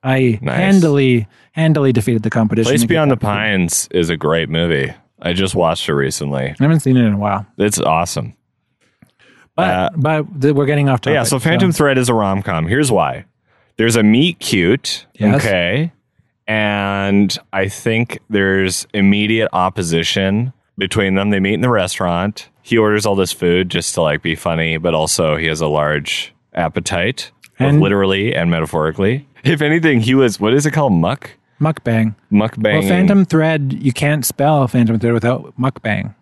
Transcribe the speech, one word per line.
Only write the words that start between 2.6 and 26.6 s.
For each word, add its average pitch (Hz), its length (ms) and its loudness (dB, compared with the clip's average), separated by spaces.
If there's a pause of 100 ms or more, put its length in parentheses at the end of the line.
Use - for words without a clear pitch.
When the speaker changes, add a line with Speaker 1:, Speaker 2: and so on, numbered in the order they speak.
Speaker 2:
Place 139 120 2
Speaker 1:
to 117 40 0
get 165 80 0
Speaker 2:
Beyond 151 160 2
the 127 60 2
Speaker 1:
that. - 100 -8
Speaker 2:
Pines 101 640 -2
is 85 180 0
a 85 80 -2
great 76 320 0
movie. 80 460 -2 (260)
I 87 140 -4
just 92 200 -2
watched 82 360 0
it 78 40 0
recently. 69 640 -4
Speaker 1:
I - 40 0
haven't 151 180 2
seen 131 160 2
it 123 80 4
in 107 80 2
a 101 60 -2
while. 101 260 -4 (140)
Speaker 2:
It's 104 220 0
awesome. 80 540 -2 (1200)
Speaker 1:
But, 185 140 0
Speaker 2:
Uh, 185 260 0
Speaker 1:
but 156 440 -2
th-, 143 140 4
we're 139 120 2
getting 143 220 2
off 131 120 2
topic. 147 140 0
Speaker 2:
yeah, 131 100 2
so 139 140 0
Phantom 175 340 2
Thread 143 260 2
is 123 100 0
a 123 60 2
rom-com. 95 540 -2
Here's 131 240 0
why. 73 320 0 (520)
There's 113 200 2
a 113 60 4
meet 127 360 4
cute. - 760 -2
Speaker 1:
Yes. 104 220 2
Speaker 2:
Okay. 107 560 0 (540)
And 101 880 0 (160)
I 98 160 -2
think 113 520 -4 (100)
there's 95 640 0
immediate 104 580 2
opposition 95 1000 -2 (260)
between 98 360 -2
them. 98 160 0
They 98 100 0
meet 98 140 0
in - 60 -4
the 127 100 0
restaurant. 92 800 -2 (140)
He 117 160 0
orders 107 260 2
all 101 120 0
this 92 160 0
food 90 360 0
just - 260 -6
to, 87 80 0
like, 76 200 0
be 82 120 -4
funny, 82 440 -2
but 82 160 -2
also 78 420 0
he 80 100 -4
has 78 140 -4
a 80 60 -2
large 76 680 -4 (220)
appetite, 87 760 -4 (280)